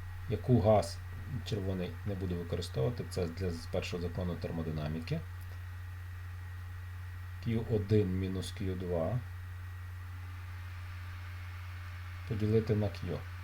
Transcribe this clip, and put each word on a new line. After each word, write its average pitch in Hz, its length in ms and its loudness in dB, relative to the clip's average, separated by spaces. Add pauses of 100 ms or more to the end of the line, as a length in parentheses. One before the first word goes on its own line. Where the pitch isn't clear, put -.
(300)
яку 117 320 6
газ, 101 360 8 (480)
червоний 92 460 0 (140)
не 101 100 0
буду 92 200 0
використовувати, 92 760 0
це 90 160 2
для 90 240 0
з 85 160 -2
першого 90 380 -2
закону 87 320 0
термодинаміки. 80 840 -2 (2250)
Q 113 280 2
один 95 440 6
мінус 95 420 0
Q 92 160 0
два 90 420 2 (3000)
поділити 110 480 6
на 104 100 6
Q. 87 320 0 (260)